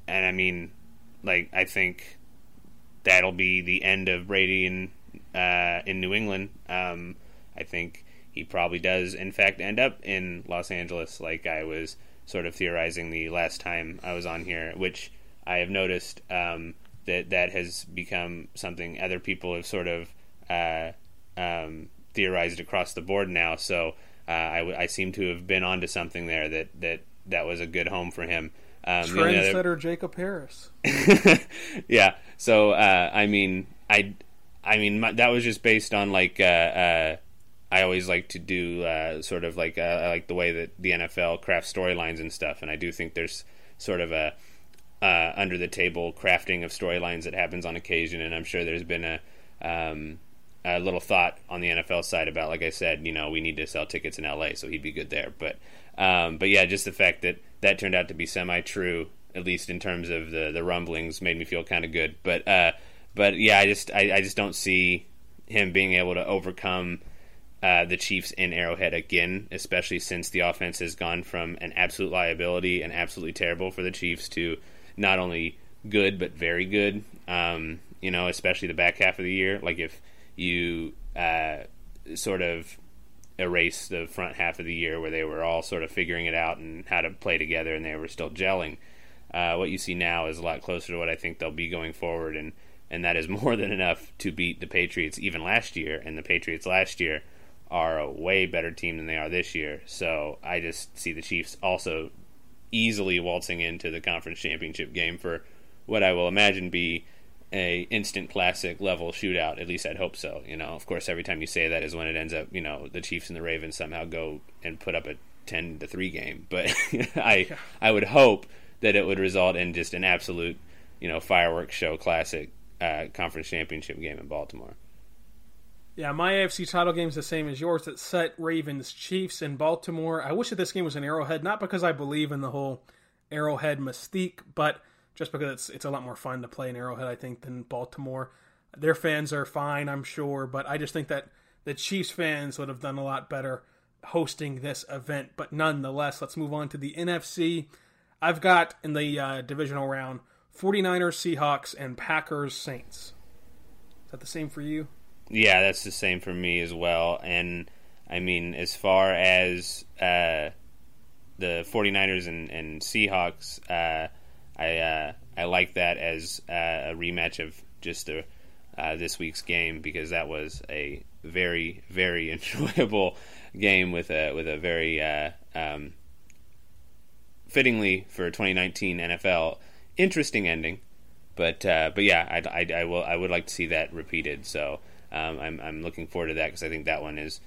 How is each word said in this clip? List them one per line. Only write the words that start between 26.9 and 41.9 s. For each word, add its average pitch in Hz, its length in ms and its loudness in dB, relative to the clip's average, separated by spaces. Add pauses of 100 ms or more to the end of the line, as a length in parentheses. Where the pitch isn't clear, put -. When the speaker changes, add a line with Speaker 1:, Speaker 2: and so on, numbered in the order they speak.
Speaker 1:
that 85 200 0
was 85 140 -2
a 87 40 -4
good 85 220 -2
home 90 240 -2
for 85 160 -6
him. 82 240 -2 (320)
Um, 87 280 0
the 92 100 4
only 170 180 6
other 196 140 6
Speaker 2:
Trendsetter 180 260 2
Jacob 170 360 -4
Harris. 180 540 -8 (140)
Speaker 1:
<laughs> 156 640 10 (400)
Yeah. 98 280 10 (220)
So, 107 360 10
uh, 92 380 8
I 104 140 6
mean, 98 400 4 (240)
I, 101 240 6 (500)
I 107 140 4
mean, 104 220 4
my, 110 140 2
that 117 160 8
was 120 140 4
just 113 200 0
based 110 320 6
on, 101 160 4
like, 92 280 4
uh, 98 40 8
uh, 85 720 6 (560)
I 95 120 8
always 92 260 4
like 87 200 2
to 92 100 -8
do, 87 440 -2
uh, 80 380 0
sort 85 220 -4
of, 82 140 -4
like, 85 200 0
uh, 85 40 0
I 85 260 2
like 87 200 0
the 87 60 -2
way 87 180 4
that 82 280 -2
the 90 140 2
N 85 80 2
F 85 180 -4
L 85 180 2
crafts 87 340 0
storylines 85 480 0